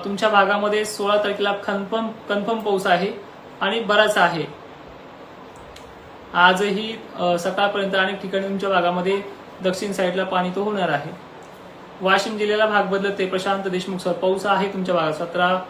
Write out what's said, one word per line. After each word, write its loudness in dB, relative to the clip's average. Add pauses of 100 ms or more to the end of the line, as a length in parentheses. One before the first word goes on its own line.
तुमच्या 0
भागामध्ये 4
सोळा 0
तारखेला 2
कन्फर्म, -2 (200)
कन्फर्म 0
पाऊस 0
आहे 2 (480)
आणि 2
बराच 4
आहे. 4 (1900)
आजही, 4 (220)
अ, 2
सकाळपर्यंत 0
अनेक 0
ठिकाणी -2
तुमच्या -2
भागामध्ये 2 (400)
दक्षिण -2
साईडला 0
पाणी 0
तो -2
होणार 0
आहे. -2 (920)
वाशिम 2
जिल्ह्याला 2
भाग 2
बदलते, -2
प्रशांत -2
देशमुख -4
सर, -2
पाऊस 0
आहे 2
तुमच्या -2
भागात 2
सतरा 0